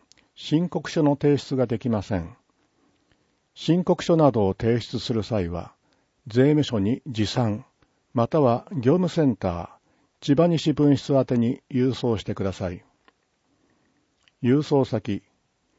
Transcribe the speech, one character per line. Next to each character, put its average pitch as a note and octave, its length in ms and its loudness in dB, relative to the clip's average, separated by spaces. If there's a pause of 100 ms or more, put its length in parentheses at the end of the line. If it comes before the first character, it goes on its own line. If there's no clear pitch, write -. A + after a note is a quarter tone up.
(360)
申 D#3+ 320 -2
告 - 220 -8
書 E3 120 0
の C#3+ 180 4
提 C#3+ 160 4
出 C3 200 -6
が B2+ 100 2
で A2+ 120 -4
き B2+ 100 -6
ま G#2+ 140 -2
せ G2 160 -4
ん。 E2 180 -10 (1160)
申 E3+ 280 0
告 F3 220 0
書 E3+ 120 2
な D3+ 140 6
ど G#2 160 2
を F#2+ 80 0
提 A#2 260 0
出 A2 200 -8
す - 120 -6
る A2 120 -2
際 F#2+ 240 -4
は、 E2+ 240 -10 (560)
税 C3 260 4
務 D3 80 2
署 A#2+ 160 -4
に G#2 300 -2
持 A2 180 -2
参、 A2 380 -4 (500)
ま A#2 140 2
た D#3+ 120 0
は B2+ 300 2
業 D3 300 0
務 F3+ 80 0
セ D#3+ 160 0
ン B2+ 100 2
タ - 140 -4
ー、 F2 200 -6 (520)
千 C#3 160 0
葉 E3 100 4
西 D#3 280 0
分 C#3+ 220 4
室 - 180 -6
宛 C3 100 2
て B2 140 0
に A#2 220 0 (100)
郵 B2+ 220 0
送 A2+ 260 -2
し - 60 -10
て G#2+ 120 -6
く G2+ 80 -4
だ F#2+ 80 -2
さ F2+ 180 -6
い。 F2+ 140 -12 (1600)
郵 C#3 200 4
送 C3+ 220 2
先、 G2+ 400 -4 (540)